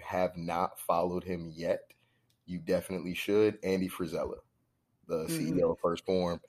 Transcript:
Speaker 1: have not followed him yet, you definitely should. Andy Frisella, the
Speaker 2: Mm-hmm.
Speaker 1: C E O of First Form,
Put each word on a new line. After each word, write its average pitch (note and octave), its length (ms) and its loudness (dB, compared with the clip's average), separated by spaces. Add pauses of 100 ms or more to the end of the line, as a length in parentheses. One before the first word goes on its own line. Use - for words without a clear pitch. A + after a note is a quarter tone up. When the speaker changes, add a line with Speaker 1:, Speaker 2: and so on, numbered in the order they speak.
Speaker 1:
have F2+ 320 0
not E2+ 420 -2
followed F2 440 0
him E2+ 300 -6
yet, E2+ 380 -2 (540)
you F2+ 140 -6
definitely F2+ 540 -2
should. G#2 500 4
Andy F#2 260 2
Frisella, D#2+ 480 -4 (680)
the - 180 -2
Speaker 2:
Mm-hmm. - 80 -4
Speaker 1:
C - 240 -2
E F2 60 4
O E2 80 4
of - 80 -2
First E2+ 260 0
Form, F2 440 2